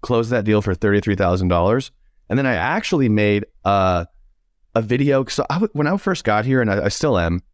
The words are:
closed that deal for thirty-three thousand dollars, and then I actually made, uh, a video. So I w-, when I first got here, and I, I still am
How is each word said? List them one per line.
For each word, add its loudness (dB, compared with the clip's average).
closed -2
that -2
deal 2
for -2
thirty-three 0
thousand 0
dollars, 0
and -2
then 0
I 0
actually 0
made, 2
uh, 2
a 0
video. 0
So -4
I -2
w-, -2
when -2
I 0
first -4
got 0
here, 2
and 0
I, 0
I 0
still 0
am -2